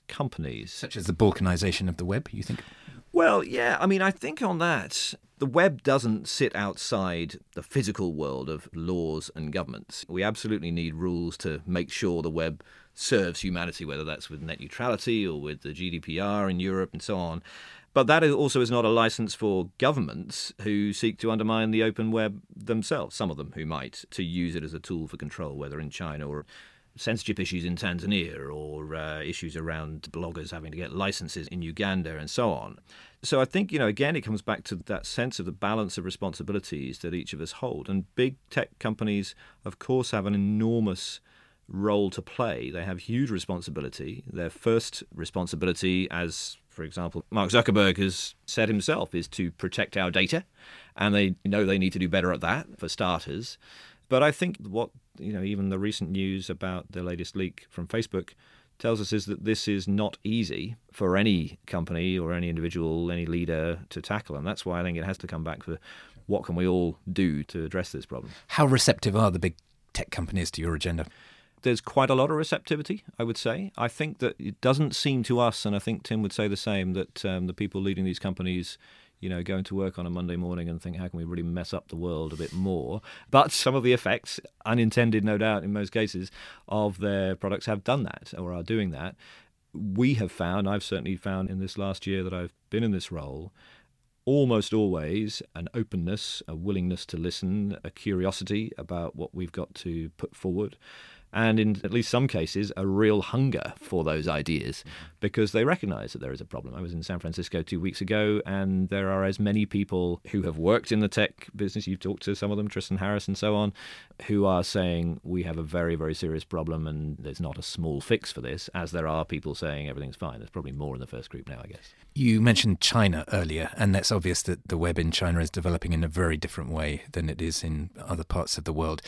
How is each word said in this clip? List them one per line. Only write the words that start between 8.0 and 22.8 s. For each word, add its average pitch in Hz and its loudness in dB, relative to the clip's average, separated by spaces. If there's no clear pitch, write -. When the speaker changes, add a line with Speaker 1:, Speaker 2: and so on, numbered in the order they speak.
Speaker 1:
world 69 -4
of 78 -8
laws 82 -2
and 78 -6
governments. 69 -6
We 90 -2
absolutely 104 -2
need 85 -2
rules 85 -2
to 76 -4
make 87 -2
sure 87 0
the 82 -2
web 80 -2
serves 95 0
humanity, 87 -4
whether 73 -6
that's 76 -10
with 78 -10
net 80 -8
neutrality 113 -2
or 76 -4
with 73 -8
the 76 -10
G 90 -6
D 85 -4
P 80 -6
R 101 0
in 90 0
Europe 95 0
and 82 -10
so 104 -2
on. 87 -4
But 135 6
that 156 8
is 147 8
also 139 4
is 117 2
not 120 4
a 110 6
license 113 4
for 95 2
governments 127 0
who 104 2
seek 110 0
to 113 0
undermine 110 2
the 110 4
open 110 0
web 107 0
themselves, 110 -2